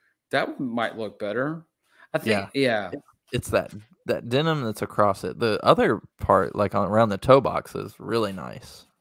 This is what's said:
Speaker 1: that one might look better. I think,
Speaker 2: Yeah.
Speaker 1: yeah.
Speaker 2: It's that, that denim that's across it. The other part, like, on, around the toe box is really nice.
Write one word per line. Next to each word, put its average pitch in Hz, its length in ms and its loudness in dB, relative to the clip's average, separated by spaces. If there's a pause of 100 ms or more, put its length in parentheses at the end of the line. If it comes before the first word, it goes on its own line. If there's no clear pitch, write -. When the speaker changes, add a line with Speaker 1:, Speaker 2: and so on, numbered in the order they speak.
(320)
Speaker 1:
that 294 280 -2
one 139 100 -6
might 113 280 -4
look 107 220 -10
better. 131 460 -6 (480)
I 156 40 0
think, 113 140 -2
Speaker 2:
Yeah. 98 220 -2
Speaker 1:
yeah. 113 380 -2 (400)
Speaker 2:
It's 120 180 -4
that, - 240 -2 (340)
that - 200 -4
denim 147 360 0
that's 110 180 -6
across 101 420 0
it. 80 160 -6
The 107 240 2
other 156 380 4 (180)
part, 95 360 4
like, 101 200 0
on, 98 140 0
around 110 200 4
the 98 80 -4
toe 127 240 6
box - 340 -4
is 104 240 -8
really 107 340 -4
nice. - 520 -14 (160)